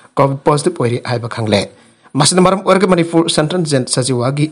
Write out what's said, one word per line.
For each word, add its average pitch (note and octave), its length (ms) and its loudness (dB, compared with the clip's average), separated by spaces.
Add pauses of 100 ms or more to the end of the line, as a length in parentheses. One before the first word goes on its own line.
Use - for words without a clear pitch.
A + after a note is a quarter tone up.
(160)
ꯀꯣꯚꯤꯗ C#3 280 0
ꯄꯣꯖꯤꯇꯤꯚ D#3 360 0
ꯑꯣꯏꯔꯤ A#2+ 240 -2
ꯍꯥꯏꯕ A#2 240 -4
ꯈꯪꯂꯦ꯫ G#2+ 340 0 (540)
ꯃꯁꯤꯅ D3 260 2
ꯃꯔꯝ F#3+ 220 2
ꯑꯣꯏꯔꯒ F#3+ 240 2
ꯃꯅꯤꯄꯨꯔ E3 420 2
ꯁꯦꯟꯇ꯭ꯔꯦꯜ E3 340 0
ꯖꯦꯜ C#3 240 -2
ꯁꯖꯤꯋꯥꯒꯤ C3 640 -2